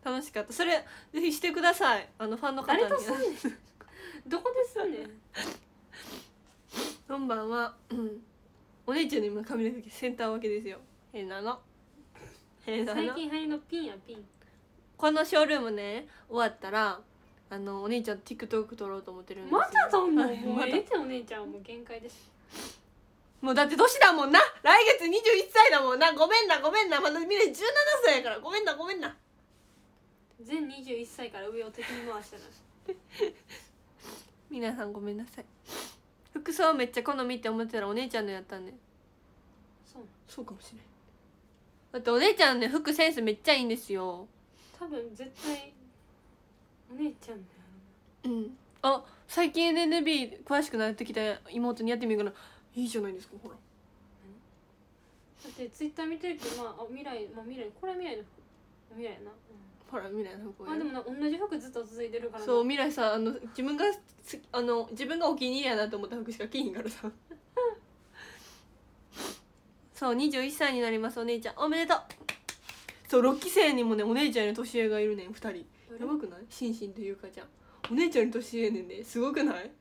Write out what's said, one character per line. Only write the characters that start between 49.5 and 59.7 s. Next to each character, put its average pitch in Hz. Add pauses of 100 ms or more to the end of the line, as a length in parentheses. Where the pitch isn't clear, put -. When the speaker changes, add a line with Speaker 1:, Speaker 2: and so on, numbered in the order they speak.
Speaker 1:
近 339
エ 330
ヌ 330
エ 339
ヌ 330
ビ 285
ー -
詳 285
し 294
く 233
な 220
っ 220
て 220
き 208
た 214 (280)
妹 240
に 226
や 240
っ -
て 240
み 220
る 208
か 208
な。 202 (400)
い 247
い -
じ 226
ゃ 214
な 202
い 185
で 185
す -
か、 -
ほ 226
ら。 -
Speaker 2:
だ - (1900)
っ -
て 247
Twitter 302
見 320
て 349
る 311
け 240
ど、 240
ま 226
あ、 214
あ、 233
未 269
来、 233
ま 226
あ、 220
未 254
来、 214 (100)
こ 370
れ 381
は 359
未 311
来 -
の 208
服。 - (680)
未 233
来 202
や 185
な。 208
う -
ん。 - (560)